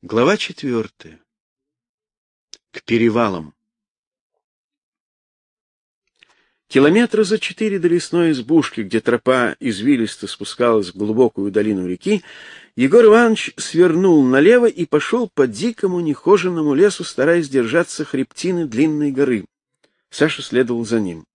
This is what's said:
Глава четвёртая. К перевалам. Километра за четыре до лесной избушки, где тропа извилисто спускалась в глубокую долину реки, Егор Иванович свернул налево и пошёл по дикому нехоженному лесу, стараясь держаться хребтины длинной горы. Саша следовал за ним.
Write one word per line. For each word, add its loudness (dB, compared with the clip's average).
Глава 0
четвёртая. -8
К -18
перевалам. -2
Километра 2
за 0
четыре -4
до -2
лесной 0
избушки, 0
где -2
тропа 0
извилисто -2
спускалась -2
в -18
глубокую -2
долину -2
реки, -4
Егор 4
Иванович 4
свернул 2
налево 4
и -2
пошёл -2
по 2
дикому -4
нехоженному 0
лесу, 0
стараясь -2
держаться -2
хребтины -6
длинной -2
горы. -2
Саша -2
следовал -2
за -2
ним. -6